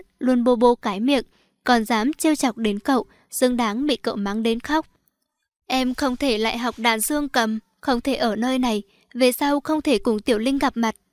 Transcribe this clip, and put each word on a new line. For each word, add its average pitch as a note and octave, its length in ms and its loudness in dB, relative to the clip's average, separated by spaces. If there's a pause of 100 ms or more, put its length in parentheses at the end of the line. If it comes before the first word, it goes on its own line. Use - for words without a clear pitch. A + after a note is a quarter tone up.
(180)
luôn B3 260 2
bô B3 120 4
bô A#3+ 180 6
cái G#3 260 -4
miệng, B3+ 240 2 (400)
còn A#3 200 4
dám A#3 280 0
trêu D#4 220 0
chọc B3 240 -2
đến G#3+ 200 -2
cậu, C4 280 0 (240)
xứng B3 260 0
đáng A#3 300 -2
bị C4+ 100 0
cậu - 200 -6
mắng G3+ 260 -4
đến A3+ 180 0
khóc. D#4 260 -2 (800)
"Em B3+ 280 -2
không B3+ 220 -2
thể B3+ 220 0
lại A3+ 200 -2
học A#3 200 -4
đàn A3+ 220 0
dương D4 280 -2
cầm, A3 300 0 (220)
không A#3+ 200 0
thể C4 140 -2
ở G#3+ 220 -2
nơi B3+ 220 -2
này, A3+ 240 0 (320)
về B3 180 4
sau C#4+ 280 0
không D#4 220 -2
thể B3 160 2
cùng G#3+ 200 0
Tiểu G#3+ 200 0
Linh C4+ 200 0
gặp C4 180 -2
mặt, A3+ 200 -2 (160)